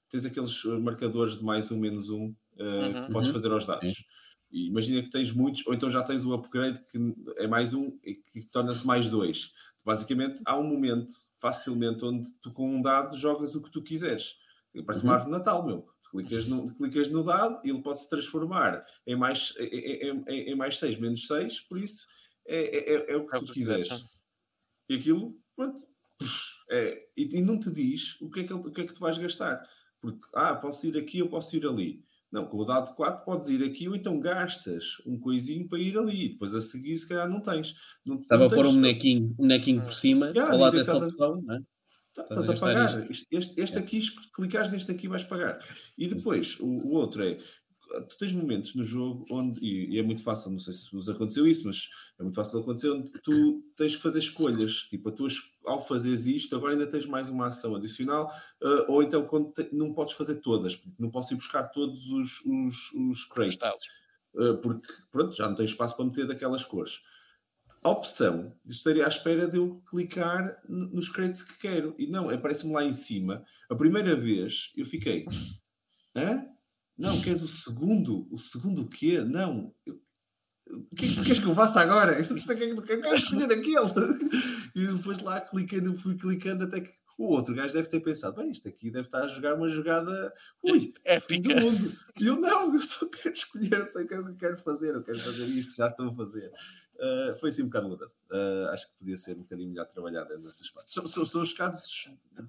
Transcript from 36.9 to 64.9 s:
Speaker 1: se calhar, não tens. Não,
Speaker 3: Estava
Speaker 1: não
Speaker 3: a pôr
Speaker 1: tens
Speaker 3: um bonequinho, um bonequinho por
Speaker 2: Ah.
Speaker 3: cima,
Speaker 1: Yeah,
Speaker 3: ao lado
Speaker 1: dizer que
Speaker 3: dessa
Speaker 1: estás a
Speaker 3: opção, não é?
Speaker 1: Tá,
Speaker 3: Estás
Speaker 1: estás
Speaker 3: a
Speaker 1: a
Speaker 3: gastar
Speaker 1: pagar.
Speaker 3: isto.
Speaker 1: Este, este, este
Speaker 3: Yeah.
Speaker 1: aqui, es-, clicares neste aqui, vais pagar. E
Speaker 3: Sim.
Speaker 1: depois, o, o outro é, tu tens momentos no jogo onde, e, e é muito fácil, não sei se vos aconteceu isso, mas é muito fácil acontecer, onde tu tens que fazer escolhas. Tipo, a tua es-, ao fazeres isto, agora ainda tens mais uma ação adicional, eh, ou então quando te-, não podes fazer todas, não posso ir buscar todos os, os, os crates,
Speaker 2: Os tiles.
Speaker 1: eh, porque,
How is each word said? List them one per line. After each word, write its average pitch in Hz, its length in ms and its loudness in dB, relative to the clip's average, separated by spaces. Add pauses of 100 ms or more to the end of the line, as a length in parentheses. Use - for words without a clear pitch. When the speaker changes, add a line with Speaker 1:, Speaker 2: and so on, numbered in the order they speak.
Speaker 1:
se 160 100 -8
calhar, 175 220 -2
não 202 120 -2
tens. 160 340 -4 (300)
Não, 135 140 -4
Speaker 3:
Estava 139 220 8
Speaker 1:
não 131 60 12
Speaker 3:
a 135 60 4
pôr 139 120 10
Speaker 1:
tens 143 60 8
Speaker 3:
um 135 40 10
bonequinho, 123 560 8
um - 20 -4
bonequinho 131 480 6
por 104 80 -4
Speaker 2:
Ah. - 40 -4
Speaker 3:
cima, 135 340 6
Speaker 1:
Yeah, 247 260 4
Speaker 3:
ao - 60 8
lado - 180 10
Speaker 1:
dizer - 80 6
que 175 60 4
Speaker 3:
dessa 151 160 4
Speaker 1:
estás 165 140 -6
a 147 60 6
Speaker 3:
opção, 175 160 -2
não 117 120 -4
é? 131 40 -4 (540)
Speaker 1:
Tá, - 100 -12
Speaker 3:
Estás - 180 -4
Speaker 1:
estás 113 80 0
Speaker 3:
a - 20 4
Speaker 1:
a - 20 2
Speaker 3:
gastar - 140 -2
Speaker 1:
pagar. 226 440 2
Speaker 3:
isto. - 0 -
Speaker 1:
Este, - 200 -12
este, 175 300 -4
este 190 120 -2
Speaker 3:
Yeah. 208 140 -2
Speaker 1:
aqui, 214 100 -2
es-, 220 120 0 (240)
clicares 185 380 -2
neste 190 200 -4
aqui, 180 160 -6
vais 180 160 -4
pagar. 175 360 -4 (380)
E 170 100 -4
Speaker 3:
Sim. 190 80 -4
Speaker 1:
depois, 175 440 -2
o, - 80 -4
o 127 240 -2
outro 113 320 2
é, 90 160 0 (680)
tu - 120 -20
tens 196 140 -2
momentos 151 420 -2
no 127 80 -2
jogo 123 480 -4
onde, 127 320 -2
e, 95 320 -2
e 110 40 2
é 113 40 2
muito 110 180 -2
fácil, 107 300 -4
não 95 80 -6
sei 92 140 -10
se - 180 -14
vos 98 180 -6
aconteceu 110 380 2
isso, 160 180 4
mas 95 240 -6 (300)
é 90 40 -8
muito 92 120 -4
fácil 107 240 -2
acontecer, 123 320 -2
onde 139 200 -4 (120)
tu 151 400 4 (120)
tens 151 200 0
que - 60 -10
fazer 160 180 0
escolhas. 113 640 0
Tipo, 101 260 -8
a - 20 -2
tua 135 160 -4
es-, 131 140 -4 (240)
ao 135 180 -2
fazeres 123 440 0
isto, 143 280 0
agora 143 180 0
ainda 147 140 2
tens 143 200 -4
mais 135 220 -4
uma 127 180 -2
ação 120 280 -4
adicional, 131 560 -2 (300)
eh, 143 260 6
ou 143 140 8
então 147 240 4
quando 151 260 2
te-, - 220 -6
não 151 180 0
podes 151 220 -2
fazer 147 220 -4
todas, 107 440 0 (200)
não 117 100 -2
posso 123 240 -4
ir 123 40 0
buscar - 320 -4
todos 131 420 -4
os, 131 340 -2
os, 131 480 -2
os 127 320 -2
crates, - 300 0
Speaker 2:
Os - 60 -8 (100)
tiles. - 800 -2
Speaker 1:
eh, 113 120 4
porque, 117 320 -4 (180)